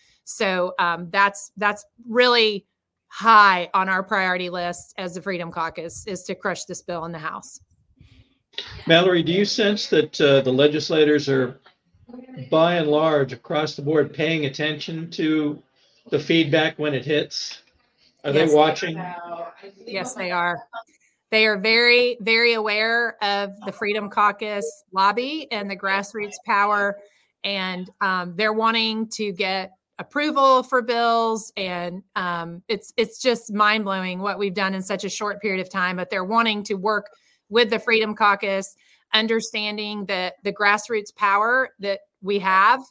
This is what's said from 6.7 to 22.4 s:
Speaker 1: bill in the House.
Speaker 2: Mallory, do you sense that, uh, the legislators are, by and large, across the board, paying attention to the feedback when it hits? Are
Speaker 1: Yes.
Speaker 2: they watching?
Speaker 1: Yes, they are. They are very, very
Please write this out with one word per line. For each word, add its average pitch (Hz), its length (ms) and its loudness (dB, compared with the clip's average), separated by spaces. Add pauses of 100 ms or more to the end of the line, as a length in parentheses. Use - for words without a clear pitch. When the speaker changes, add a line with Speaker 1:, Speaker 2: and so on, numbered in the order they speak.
Speaker 1:
bill 170 240 -10
in 170 60 -10
the 165 80 -10
House. - 400 -12 (1300)
Speaker 2:
Mallory, 175 340 4
do 156 100 -2
you 202 140 2
sense 208 420 0
that, 151 320 0
uh, 139 220 6
the 131 100 0
legislators 147 800 2
are, 131 300 0 (920)
by 165 260 4
and 156 140 0
large, 151 440 2
across 151 420 -4
the 156 80 -12
board, 147 300 2
paying 156 320 0
attention 151 680 -6
to 156 500 -2 (480)
the 143 80 0
feedback 156 600 2
when 151 160 -2
it 127 100 -6
hits? - 560 -4 (600)
Are 147 80 -2
Speaker 1:
Yes. 156 180 4
Speaker 2:
they 151 60 4
watching? 160 460 2 (840)
Speaker 1:
Yes, 202 280 -8
they 185 180 -6
are. 175 260 -2 (720)
They 220 160 4
are 214 120 2
very, 240 640 4
very 226 340 2